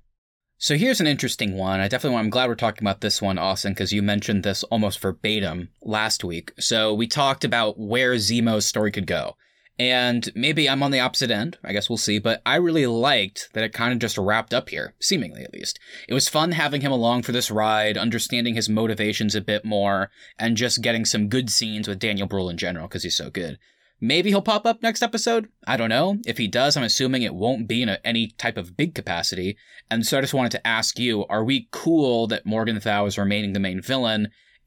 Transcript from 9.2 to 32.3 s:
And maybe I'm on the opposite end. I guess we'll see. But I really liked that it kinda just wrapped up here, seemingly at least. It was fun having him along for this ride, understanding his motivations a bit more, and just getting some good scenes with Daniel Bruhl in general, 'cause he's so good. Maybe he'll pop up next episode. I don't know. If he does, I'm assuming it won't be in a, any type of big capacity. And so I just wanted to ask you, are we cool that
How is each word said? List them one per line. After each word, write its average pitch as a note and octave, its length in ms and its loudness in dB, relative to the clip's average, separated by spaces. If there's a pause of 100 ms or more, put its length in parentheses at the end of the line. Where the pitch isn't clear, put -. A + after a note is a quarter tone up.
And B2 560 2
maybe D3 340 2
I'm C3+ 140 2
on C#3 80 2
the C3+ 80 2
opposite B2 320 0
end. A2+ 320 -2
I F#2+ 100 -6
guess G2+ 160 0
we'll A#2 80 -2
see. G#2+ 220 0
But A2+ 260 0
I C3 120 2
really E3 280 4
liked A#2 680 2
that A2 100 -2
it A2 100 -2
kinda A#2+ 220 0
just A2 240 -2
wrapped G#2+ 340 0
up C3 160 0
here, - 300 -8
seemingly C3+ 420 -2
at - 120 -14
least. - 260 -8 (280)
It - 60 -4
was - 160 2
fun D#3+ 220 2
having D3 300 0
him C#3 100 0
along A#2+ 320 2
for - 80 -6
this A#2+ 180 0
ride, G#2+ 480 2
understanding A#2 560 0
his G#2+ 160 -2
motivations G#2+ 640 0
a G#2+ 80 -2
bit G#2 240 -2
more, G2 460 0 (260)
and A2+ 200 0
just A#2+ 260 0
getting A2+ 220 0
some G#2 220 2
good B2 220 0
scenes G#2+ 380 -2
with G2+ 100 -4
Daniel G2 300 -2
Bruhl F#2 240 -2
in F2 60 -8
general, F2 300 -6
'cause - 140 -8
he's F2 160 -2
so - 140 -8
good. D#2+ 260 -6 (460)
Maybe E3 260 2
he'll G3 120 4
pop G#3+ 240 0
up A3+ 160 0
next A3+ 220 0
episode. A3+ 460 0 (180)
I B2+ 100 0
don't A2+ 120 0
know. E3+ 360 2
If A2+ 140 -4
he A2+ 80 0
does, C3 280 2
I'm C#3 80 0
assuming B2+ 380 0
it G2+ 140 -4
won't A2 320 -2
be A#2 160 0
in A2+ 60 0
a, G2 140 -2
any A#2 260 -2
type - 280 -4
of F2+ 180 -10
big D#3+ 200 -2
capacity. F2+ 640 -4 (340)
And A2+ 160 0
so C#3+ 100 2
I C3+ 40 2
just C3+ 120 -2
wanted B2 200 2
to A#2 140 -4
ask A2+ 300 0
you, A2+ 300 0
are G#2+ 160 0
we B2+ 260 0
cool C3 580 2
that G#2+ 160 -2